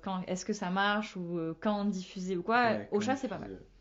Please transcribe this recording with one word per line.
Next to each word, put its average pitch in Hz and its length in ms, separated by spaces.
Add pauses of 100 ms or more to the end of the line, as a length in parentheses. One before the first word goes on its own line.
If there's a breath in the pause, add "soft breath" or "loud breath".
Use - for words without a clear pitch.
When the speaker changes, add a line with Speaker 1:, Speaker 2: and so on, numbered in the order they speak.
Speaker 1:
quand, 185 240
est-ce 185 180
que 214 80
ça 208 180
marche 208 460
ou, 175 220
euh, 160 220
quand 208 260
diffuser 185 500
ou 175 60
quoi. 226 300
Speaker 2:
Ouais, 208 200
Speaker 1:
Ocha, 208 200
Speaker 2:
quand 269 60
Speaker 1:
c'est 262 100
pas 185 100
mal. 101 100
Speaker 2:
diffuser. 92 180 (140)